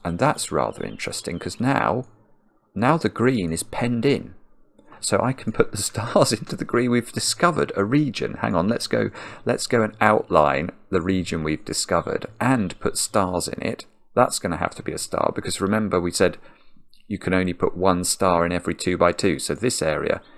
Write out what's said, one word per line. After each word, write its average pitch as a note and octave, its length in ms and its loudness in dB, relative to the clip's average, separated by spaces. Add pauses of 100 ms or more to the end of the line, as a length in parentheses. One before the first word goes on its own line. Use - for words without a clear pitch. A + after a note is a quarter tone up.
and E2+ 160 -4
that's - 320 0
rather B1 320 -2
interesting, - 560 -8
'cause - 200 -8
now, B2 460 0 (680)
now C3 220 2
the A2 120 0
green A2 420 0
is E2 120 -4
penned A#2+ 420 -2
in. - 300 0 (680)
So - 180 2
I B2 140 2
can - 180 -6
put - 200 0
the G#2 60 -8
<laughs> G2+ 120 -4
stars A#2+ 420 2
into A2 240 -4
the - 100 -8
green. A#2+ 260 2
We've A#2+ 200 2
discovered - 640 0
a G2+ 80 0
region. B2+ 520 0
Hang A2+ 200 0
on, E2+ 120 2
let's - 200 0
go, A2+ 220 0 (360)
let's - 220 -2
go A#2 140 2
and G#2+ 180 -2
outline D#2+ 680 4 (200)
the F#2 120 2
region F2+ 420 -2
we've D#2 220 -2
discovered - 600 -2 (120)
and A#2 400 0
put - 180 -2
stars F2+ 500 0
in - 140 -8
it. - 240 -6 (280)
That's B2 260 4
gonna E2+ 180 -2
have F2 180 -4
to - 80 -12
be - 100 -6
a - 40 -6
star, - 360 -2
because - 260 -6
remember G2 400 0
we F2 120 0
said F2 260 2 (680)
you G2+ 100 -4
can - 160 -2
only F2+ 200 0
put - 220 0
one F2+ 280 2
star F2 420 2
in E2+ 60 0
every F2+ 240 -2
two-by-two, F2 640 2
so - 160 -4
this A#2+ 260 -2
area D2+ 400 0 (160)